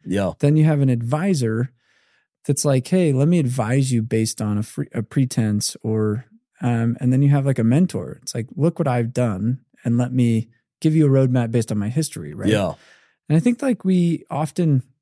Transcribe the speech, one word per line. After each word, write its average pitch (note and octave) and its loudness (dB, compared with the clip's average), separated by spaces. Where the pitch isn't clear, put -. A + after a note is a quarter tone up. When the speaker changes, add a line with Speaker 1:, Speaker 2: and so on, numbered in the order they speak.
Speaker 1:
Yeah. F#2+ -2
Speaker 2:
Then D3 2
you D#3 4
have D3+ 2
an C3+ 2
advisor B2+ -2
that's - -2
like, C3+ 0
"Hey, F3+ 2
let C#3 2
me F3 4
advise B2+ 0
you A#2 2
based A2+ -2
on G#2 -2
a G#2 -2
free, - -8
a A2+ -4
pretense," A2 -2
or, A2 -2
um, A#2 0
and B2+ 0
then C3+ 2
you C#3+ 4
have, C#3 2
like, C3+ 0
a A2+ 0
mentor. A#2+ 0
It's - -12
like, A#2 -6
"Look E3+ 0
what D#3 -2
I've A#2+ 0
done, A#2 -2
and A#2 0
let B2 -2
me A#2 0
give D#3 2
you D#3 4
a C3+ 4
roadmap B2+ 2
based A#2 -2
on G#2 -2
my G#2 -2
history," D#3 -6
right? G2+ -4
Speaker 1:
Yeah. G2+ 0
Speaker 2:
And D3 4
I E3 4
think, A#3+ 0
like, C4 -2
we F3 2
often D3+ 0